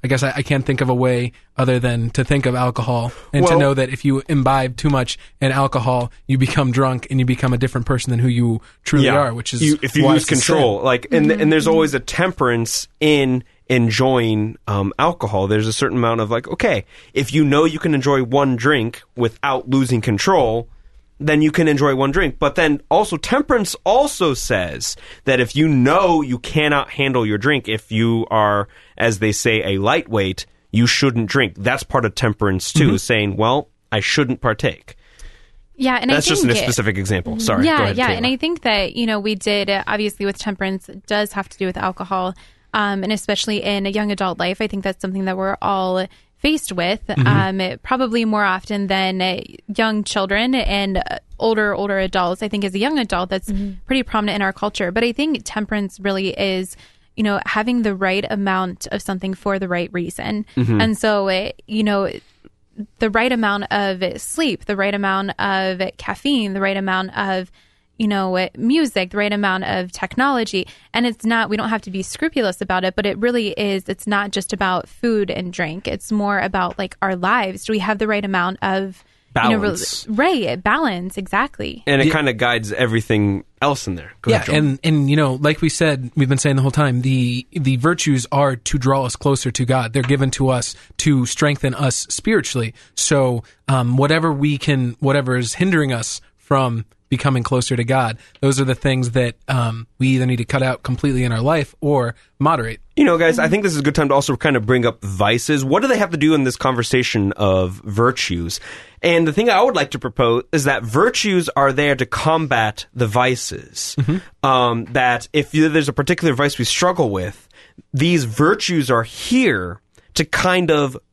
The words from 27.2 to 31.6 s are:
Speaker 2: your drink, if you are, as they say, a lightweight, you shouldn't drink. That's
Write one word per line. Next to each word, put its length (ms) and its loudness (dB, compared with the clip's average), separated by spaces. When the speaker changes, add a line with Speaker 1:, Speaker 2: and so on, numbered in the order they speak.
Speaker 2:
your 120 -2
drink, 300 0
if 220 -6
you 400 2
are, 380 2
as 220 0
they 140 0
say, 420 0
a 60 0
lightweight, 680 -2
you 160 4
shouldn't 420 2
drink. 280 0
That's 260 -2